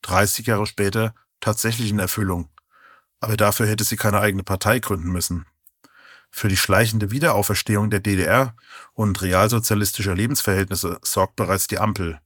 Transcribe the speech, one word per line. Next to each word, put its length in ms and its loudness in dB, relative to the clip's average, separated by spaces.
dreißig 440 0
Jahre 220 0
später, 480 -2
tatsächlich 500 -2
in 100 0
Erfüllung. 500 -2
Aber 160 -2
dafür 320 2
hätte 160 0
sie 140 -2
keine 220 2
eigene 240 0
Partei 360 2
gründen 320 -4
müssen. 340 -4
Für 180 -4
die 100 2
schleichende 540 2
Wiederauferstehung 800 0
der 100 0
D 160 0
D 80 2
R 320 2
und 280 0
realsozialistischer 960 2
Lebensverhältnisse 880 0
sorgt 320 -2
bereits 320 -2
die 120 -4
Ampel. 460 -2